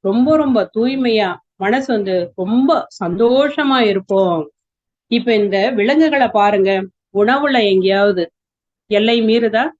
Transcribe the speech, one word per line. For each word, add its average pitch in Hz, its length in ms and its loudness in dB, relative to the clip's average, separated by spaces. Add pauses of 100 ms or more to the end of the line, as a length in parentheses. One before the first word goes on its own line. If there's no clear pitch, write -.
ரொம்ப 247 320 2
ரொம்ப 254 380 0
தூய்மையா, 233 560 -2 (260)
மனசு 247 360 -2
வந்து 196 220 -2 (200)
ரொம்ப 240 520 0 (180)
சந்தோஷமா 262 760 0
இருப்போம். 190 680 -2 (600)
இப்ப 240 240 0
இந்த 202 360 0
விலங்குகளை 269 580 0
பாருங்க, 202 420 2 (440)
உணவுல 254 540 0
எங்கேயாவது 190 560 0 (640)
எல்லை 220 320 0
மீறுதா? 226 420 0 (160)